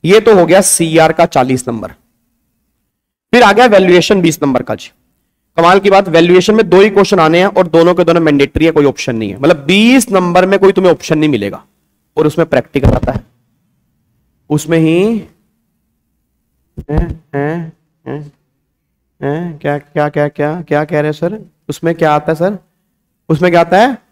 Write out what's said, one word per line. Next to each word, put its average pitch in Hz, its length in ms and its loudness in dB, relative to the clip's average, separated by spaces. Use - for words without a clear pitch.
ये 196 160 4
तो 214 140 4
हो 180 120 4
गया 180 140 4
सीआर 160 520 0
का 175 140 2
चालीस 127 420 -2
number। 110 240 -10
फिर 240 100 4
आ 202 100 4
गया 240 140 4
valuation 190 560 2
बीस 160 200 -2
number 131 200 -2
का 113 120 -8
जी। - 160 -16
कमाल 175 240 4
की 202 100 0
बात, 196 180 2
valuation 175 460 2
में 214 140 0
दो 185 120 4
ही 208 100 4
question 196 300 0
आने 160 180 2
हैं 185 80 2
और 190 220 0
दोनों 165 260 2
के 170 100 0
दोनों 165 160 2
mandatory 143 440 0
है, 165 60 2
कोई 151 140 0
option 131 320 -4
नहीं 110 140 -6
है। 95 100 -12
मतलब 143 260 -2
बीस 220 460 2
number 185 340 0
में 196 120 0
कोई 190 140 2
तुम्हें 185 200 2
option 156 260 -4
नहीं 151 120 0
मिलेगा 101 340 -6
और 156 100 0
उसमें 151 200 -2
practical - 440 -2
आता 127 220 -4
है, - 120 -10
उसमें 156 280 -2
ही 165 260 0
हैं, 160 180 -2
हैं, 160 380 -6
हैं, 147 280 -14
हैं, 156 380 -8
क्या, 147 200 -6
क्या, 147 300 -6
क्या, 147 200 -4
क्या, 151 340 -6
क्या 147 220 -4
कह 151 160 -4
रहे 151 100 -4
हैं - 20 -6
सर, 175 260 -8
उसमें 165 260 -6
क्या 165 180 0
आता 151 200 -2
है 160 40 -2
सर, 190 220 -4
उसमें 165 220 0
क्या 170 100 4
आता 175 180 2
है? 247 160 2